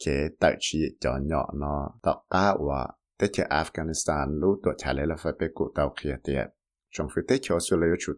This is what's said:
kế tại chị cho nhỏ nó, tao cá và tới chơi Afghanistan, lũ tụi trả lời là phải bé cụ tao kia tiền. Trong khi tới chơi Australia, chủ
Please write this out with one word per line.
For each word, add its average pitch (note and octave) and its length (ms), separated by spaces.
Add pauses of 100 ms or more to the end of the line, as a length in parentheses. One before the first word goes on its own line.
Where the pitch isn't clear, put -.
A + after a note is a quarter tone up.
kế D2 240 (120)
tại E2 200
chị - 180 (220)
cho C2 220
nhỏ C#2+ 320
nó, C#2+ 360 (120)
tao - 280
cá F#2+ 240
và C#2+ 340 (300)
tới G2 140
chơi - 140
Afghanistan, D#2 800 (140)
lũ G2 220
tụi D#2 160
trả C2+ 140
lời C#2+ 140
là D#2+ 120
phải D2+ 200
bé D#2+ 160
cụ E2 100 (100)
tao C#2+ 280
kia C#2+ 220
tiền. C#2 240 (440)
Trong D2 240
khi - 120
tới C3 140
chơi - 120
Australia, E2+ 440
chủ - 200